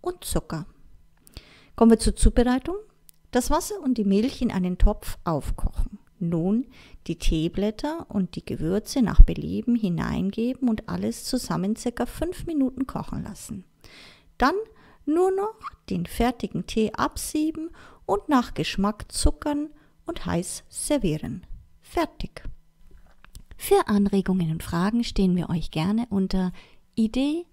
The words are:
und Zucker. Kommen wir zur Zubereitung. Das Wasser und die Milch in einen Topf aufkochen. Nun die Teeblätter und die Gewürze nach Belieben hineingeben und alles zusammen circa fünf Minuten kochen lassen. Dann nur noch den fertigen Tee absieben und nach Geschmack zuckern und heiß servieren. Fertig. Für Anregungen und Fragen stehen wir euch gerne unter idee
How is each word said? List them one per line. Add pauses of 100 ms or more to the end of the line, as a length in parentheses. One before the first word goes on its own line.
und
Zucker. (1080)
Kommen
wir
zur
Zubereitung. (560)
Das
Wasser
und
die
Milch
in
einen
Topf
aufkochen. (220)
Nun (420)
die
Teeblätter
und
die
Gewürze
nach
Belieben
hineingeben
und
alles
zusammen
circa
fünf
Minuten
kochen
lassen. (720)
Dann (520)
nur
noch (320)
den
fertigen
Tee
absieben (340)
und
nach
Geschmack
zuckern (340)
und
heiß
servieren. (360)
Fertig. (1120)
Für
Anregungen
und
Fragen
stehen
wir
euch
gerne
unter (420)
idee